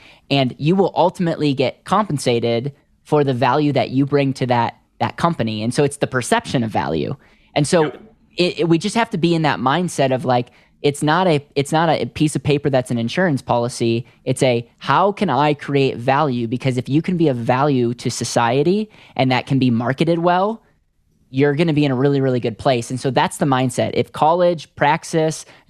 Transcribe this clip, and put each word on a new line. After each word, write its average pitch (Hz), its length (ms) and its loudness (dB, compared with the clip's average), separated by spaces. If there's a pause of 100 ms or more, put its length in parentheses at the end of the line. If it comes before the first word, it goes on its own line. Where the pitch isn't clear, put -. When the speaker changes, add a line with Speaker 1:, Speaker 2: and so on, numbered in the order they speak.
(300)
Speaker 1:
and 135 280 0
you 165 180 2
will 190 180 2
ultimately 165 600 0
get 127 300 -2
compensated 127 880 -2 (300)
for 151 200 2
the 135 80 0
value 135 400 0
that 127 160 0
you 135 160 0
bring 139 300 0
to - 120 -6
that, 120 300 0 (220)
that 113 180 -4
company. 113 460 -2
And 117 100 -2
so 151 100 2
it's 139 140 0
the - 100 -4
perception 127 560 -2
of 110 80 -4
value. 71 460 -4 (380)
And 147 120 0
so 165 180 2
Speaker 2:
Yep. - 180 -8 (340)
Speaker 1:
it, 175 240 0
it, 165 80 0
we 165 80 4
just 196 200 -4
have 226 140 0
to 190 80 -4
be 170 160 2
in 165 80 0
that 117 180 0
mindset 139 540 0
of, 127 120 -4
like, 123 240 0 (320)
it's 143 200 0
not 160 240 2
a, 147 180 2 (120)
it's 143 160 -2
not 160 160 2
a 143 160 0
piece 151 320 -2
of 135 60 -6
paper 143 260 0
that's 131 220 0
an 120 80 -2
insurance 139 420 0
policy. 120 640 -2 (180)
It's 131 180 -4
a, 120 260 2 (100)
how 165 320 2
can 196 200 -2
I 147 240 2
create 139 420 0
value? 127 500 0
Because 123 300 -2
if 127 120 -4
you 143 120 2
can 185 160 -2
be 165 120 2
of 131 80 0
value 123 580 0
to 120 160 -6
society 139 800 0 (260)
and 131 160 2
that 123 140 -2
can 135 120 0
be 127 120 2
marketed 135 480 0
well, 180 440 0 (680)
you're 139 240 2
gonna 165 180 2
be 147 120 2
in 143 60 2
a 127 60 -2
really, 143 240 2
really 127 200 0
good 110 180 -4
place. 127 320 0
And 127 100 -6
so 139 100 -2
that's 156 280 0
the 170 80 0
mindset. 127 480 0
If - 180 -2
college, 175 640 2
praxis, 156 720 0 (240)